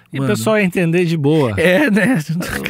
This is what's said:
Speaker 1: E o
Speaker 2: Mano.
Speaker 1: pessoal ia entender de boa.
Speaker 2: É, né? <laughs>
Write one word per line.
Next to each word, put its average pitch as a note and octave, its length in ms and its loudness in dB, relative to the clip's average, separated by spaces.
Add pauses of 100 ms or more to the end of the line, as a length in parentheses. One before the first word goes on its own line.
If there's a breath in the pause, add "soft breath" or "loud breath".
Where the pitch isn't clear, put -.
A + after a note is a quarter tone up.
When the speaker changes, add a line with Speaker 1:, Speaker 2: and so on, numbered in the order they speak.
(100)
Speaker 1:
E C3+ 80 -8
o C3+ 40 -4
Speaker 2:
Mano. C3+ 120 0
Speaker 1:
pessoal G#3+ 240 0
ia G#3 60 2
entender F3+ 400 0
de E3 140 -2
boa. C#3+ 420 2
Speaker 2:
É, F#3 300 2
né? G3+ 260 2 (280)
<laughs> - 260 -8